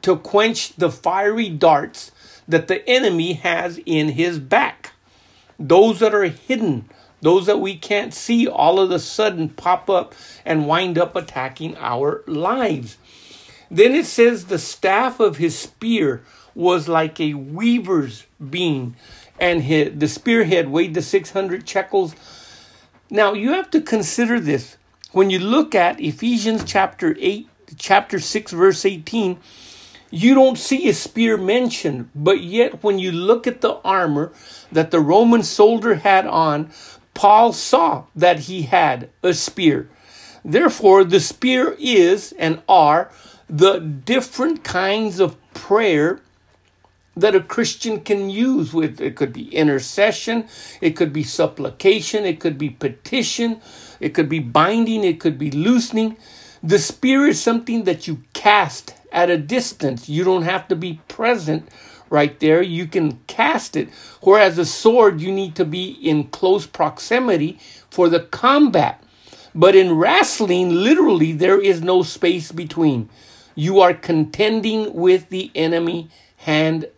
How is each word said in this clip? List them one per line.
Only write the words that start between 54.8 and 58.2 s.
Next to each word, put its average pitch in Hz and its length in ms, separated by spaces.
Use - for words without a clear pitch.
it 170 160
could 151 180
be 147 140
loosening. 220 640
The 175 160
spear 269 480
is - 140
something 233 420
that 180 240
you 147 160